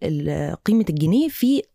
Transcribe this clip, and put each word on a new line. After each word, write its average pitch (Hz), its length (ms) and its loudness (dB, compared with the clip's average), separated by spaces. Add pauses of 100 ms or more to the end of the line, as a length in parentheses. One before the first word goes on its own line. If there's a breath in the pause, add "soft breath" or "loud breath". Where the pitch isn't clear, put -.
ال-، 147 520 -4 (100)
قيمة 220 240 2
الجنيه 170 380 2
في 269 340 0 (140)